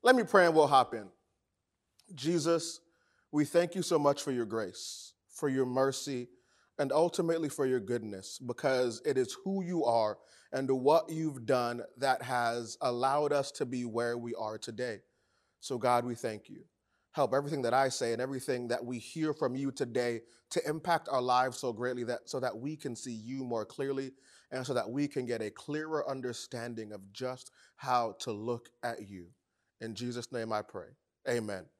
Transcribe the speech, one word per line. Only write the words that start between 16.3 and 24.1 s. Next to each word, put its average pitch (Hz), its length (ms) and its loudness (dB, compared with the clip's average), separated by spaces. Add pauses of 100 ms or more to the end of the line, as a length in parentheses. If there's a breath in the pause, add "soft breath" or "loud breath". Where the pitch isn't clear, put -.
you. - 160 -18 (460)
Help 127 240 0
everything 147 260 0
that 117 140 2
I 135 160 4
say 117 240 -2
and 120 80 -4
everything 127 460 -4
that 120 140 -2
we 120 160 -6
hear 156 360 -4
from 131 200 -2
you 135 160 -4
today 120 520 -2 (260 soft breath)
to - 180 -6
impact 160 440 -2
our 131 100 2
lives 123 380 2
so 127 120 -2
greatly 123 340 -4
that, 120 200 -4
so 131 160 -6
that 120 160 -4
we 143 180 -8
can 131 220 -8
see 127 160 -10
you 123 320 -8
more 117 220 -4
clearly 135 460 -6 (380 soft breath)